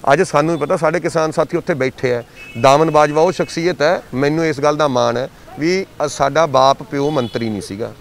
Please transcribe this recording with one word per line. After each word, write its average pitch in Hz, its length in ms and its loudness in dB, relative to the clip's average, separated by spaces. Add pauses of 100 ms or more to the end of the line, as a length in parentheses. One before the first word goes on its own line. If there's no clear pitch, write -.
(140)
ਅੱਜ 165 80 2
ਸਾਨੂੰ 160 360 0
ਵੀ 147 80 -2
ਪਤਾ 165 120 -2
ਸਾਡੇ 160 220 0
ਕਿਸਾਨ 156 320 -2
ਸਾਥੀ 165 260 -2
ਉੱਥੇ 165 160 -4
ਬੈਠੇ 127 420 -2
ਆ। 117 80 -8 (380)
ਦਾਮਨ 147 300 6
ਬਾਜਵਾ 151 300 4
ਉਹ 180 100 2
ਸ਼ਖਸੀਅਤ 165 500 -4
ਹੈ, 165 200 0 (120)
ਮੈਨੂੰ 147 320 0
ਇਸ 143 140 -2
ਗੱਲ 147 180 2
ਦਾ 151 100 2
ਮਾਣ 120 300 0
ਹੈ 131 120 -6 (300)
ਵੀ 185 260 -2 (200)
ਅ-, - 20 -4
ਸਾਡਾ 139 380 0
ਬਾਪ 135 380 2
ਪਿਓ 143 260 -2
ਮੰਤਰੀ 120 400 -4
ਨਹੀਂ 101 120 -4
ਸੀਗਾ। 107 400 -10